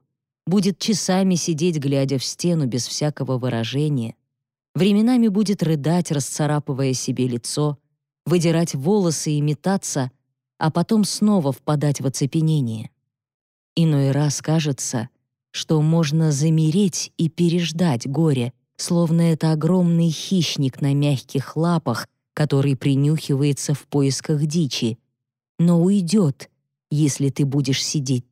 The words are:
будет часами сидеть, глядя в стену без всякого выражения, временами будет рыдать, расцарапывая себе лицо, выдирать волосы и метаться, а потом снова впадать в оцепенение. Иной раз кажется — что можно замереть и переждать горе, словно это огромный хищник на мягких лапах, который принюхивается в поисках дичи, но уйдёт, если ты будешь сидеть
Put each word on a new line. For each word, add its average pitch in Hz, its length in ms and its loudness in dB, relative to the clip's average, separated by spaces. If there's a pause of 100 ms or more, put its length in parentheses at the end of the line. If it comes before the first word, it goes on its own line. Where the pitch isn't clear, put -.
(460)
будет 196 320 0
часами 190 560 0
сидеть, 165 420 0
глядя 139 400 0
в 127 80 -4
стену 165 400 0
без 120 240 -4
всякого 131 480 -4
выражения, 120 800 -2 (600)
временами 220 540 4
будет 196 340 0
рыдать, 160 480 0
расцарапывая 143 840 -2
себе 127 340 -2
лицо, 143 480 -2 (480)
выдирать 165 500 0
волосы 165 580 0
и 147 100 0
метаться, 151 680 -2 (460)
а 156 140 -2
потом 208 340 2
снова 190 480 0
впадать 147 480 -2
в 131 60 -4
оцепенение. 135 840 -2 (840)
Иной 143 360 2
раз 143 280 0
кажется — 147 680 -2 (420)
что 156 300 0
можно 160 500 2
замереть 160 840 0
и 170 120 -2
переждать 170 800 0
горе, 135 460 0 (240)
словно 170 460 0
это 160 300 2
огромный 170 580 2
хищник 147 680 -2
на 139 140 0
мягких 143 640 -2
лапах, 156 520 -2 (260)
который 139 420 0
принюхивается 143 1000 0
в - 120 -12
поисках 143 600 0
дичи, 147 520 -2 (600)
но 170 240 4
уйдёт, 185 640 2 (420)
если 143 380 2
ты 143 160 0
будешь 135 400 0
сидеть 131 480 -2